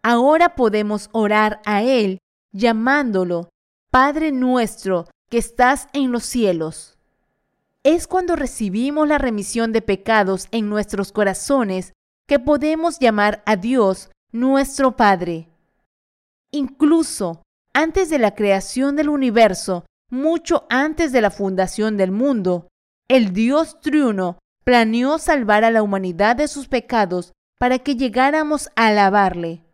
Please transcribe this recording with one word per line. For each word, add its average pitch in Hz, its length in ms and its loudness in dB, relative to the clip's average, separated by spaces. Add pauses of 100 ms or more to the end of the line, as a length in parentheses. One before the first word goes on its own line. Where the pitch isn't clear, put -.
Ahora 285 520 4
podemos 214 580 -2
orar 214 520 0
a 208 160 0
Él, 220 380 0 (320)
llamándolo, 220 1000 0 (400)
"Padre 294 420 2
nuestro 247 760 -2 (220)
que 233 80 -2
estás 247 560 0
en 269 180 -2
los 240 120 -4
cielos". 170 720 -4 (880)
Es 320 220 2
cuando 359 300 -2
recibimos 262 720 -2
la 294 100 0
remisión 226 540 -4
de 220 100 0
pecados 196 680 0
en 220 160 -4
nuestros 208 460 -4
corazones 196 800 -2 (340)
que 285 100 2
podemos 302 640 0
llamar 208 460 0
a 214 100 2
Dios 202 540 0 (240)
nuestro 269 640 0
Padre. 175 500 0 (1040)
Incluso 285 920 0 (300)
antes 320 360 -2
de 302 100 0
la 208 160 2
creación 214 600 -4
del 302 100 0
universo, 226 800 0 (240)
mucho 320 600 -2
antes 302 420 -2
de 254 80 2
la 208 120 2
fundación 196 680 -4
del 185 140 0
mundo, 196 560 -2 (420)
el 226 240 2
Dios 269 480 -2
triuno 220 560 -2 (260)
planeó 240 540 2
salvar 226 480 2
a 226 60 4
la 220 120 2
humanidad 196 540 0
de 294 100 0
sus 277 200 -12
pecados 202 640 -2 (240)
para 247 220 0
que 269 160 -4
llegáramos 277 800 0
a 226 120 2
alabarle. 190 760 2 (100)